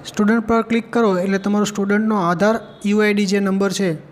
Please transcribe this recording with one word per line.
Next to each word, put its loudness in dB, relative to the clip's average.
સ્ટુડન્ટ 0
પર 2
ક્લિક -4
કરો 2
એટલે -2
તમારો 0
સ્ટુડન્ટનો 0
આધાર 0
યુ 2
આઈ 2
ડી 0
જે 0
નંબર 0
છે -2